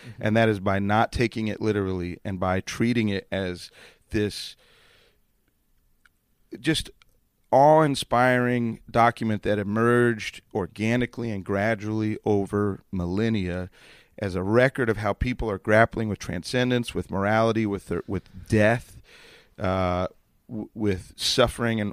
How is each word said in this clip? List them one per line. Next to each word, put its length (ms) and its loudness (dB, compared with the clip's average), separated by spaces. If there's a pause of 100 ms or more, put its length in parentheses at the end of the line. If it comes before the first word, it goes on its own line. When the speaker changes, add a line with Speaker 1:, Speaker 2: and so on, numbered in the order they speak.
Speaker 1:
Mm-hmm. 200 -16
Speaker 2:
and 140 0
that 120 6
is 100 2
by 220 -2
not 320 0
taking 340 -2
it 140 -6
literally 640 -2
and 160 -6
by 180 0
treating 500 -2
it 220 -6
as 400 -6 (400)
this 460 -4 (2000)
just 300 -2 (640)
awe-inspiring 1300 4 (100)
document 520 2
that 160 0
emerged 840 2 (140)
organically 760 -2
and 140 -6
gradually 800 -2
over 680 0
millennia 800 -2 (480)
as 160 -6
a 80 -2
record 460 2
of 100 0
how 140 -2
people 380 -2
are 80 -4
grappling 500 2
with 100 -4
transcendence, 760 -2
with 160 -6
morality, 560 2
with 220 -6
their, 180 -4
with 420 -8
death, 480 2 (640)
uh, 480 0 (420)
w-, 260 -10
with 420 -2
suffering, 640 0
and 120 -4